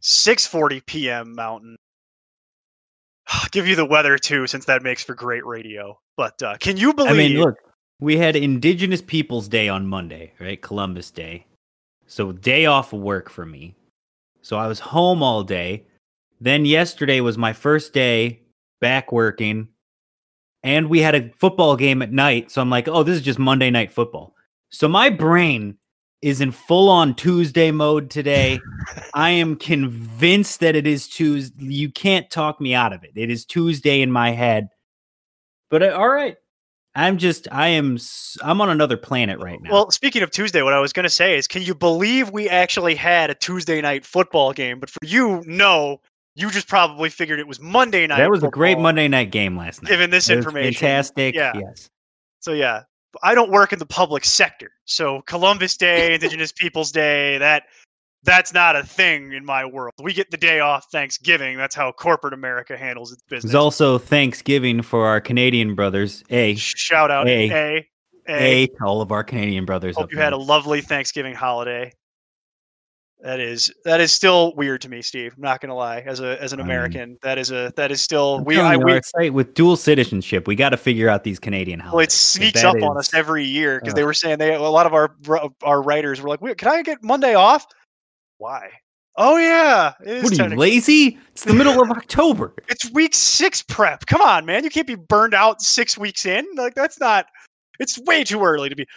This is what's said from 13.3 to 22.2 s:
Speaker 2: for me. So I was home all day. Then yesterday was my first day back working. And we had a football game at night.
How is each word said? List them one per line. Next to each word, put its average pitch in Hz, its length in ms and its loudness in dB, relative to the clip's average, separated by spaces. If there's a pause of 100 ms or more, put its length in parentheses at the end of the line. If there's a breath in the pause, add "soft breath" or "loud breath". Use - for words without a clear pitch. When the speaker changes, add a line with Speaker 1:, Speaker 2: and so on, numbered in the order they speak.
Speaker 2:
for 85 160 -16
me. 78 300 -20 (680)
So - 140 -8
I 110 100 -4
was 110 140 -8
home 170 420 0
all 113 220 0
day. 92 420 -8 (540)
Then 139 240 2
yesterday 147 560 2
was 117 180 -2
my 113 140 0
first 151 400 -2
day 120 480 0 (400)
back 127 320 -2
working. 110 560 -2 (960)
And 151 280 0
we 165 100 4
had 156 140 4
a 117 160 0
football 185 460 2
game 131 260 0
at 110 100 -8
night. 135 380 0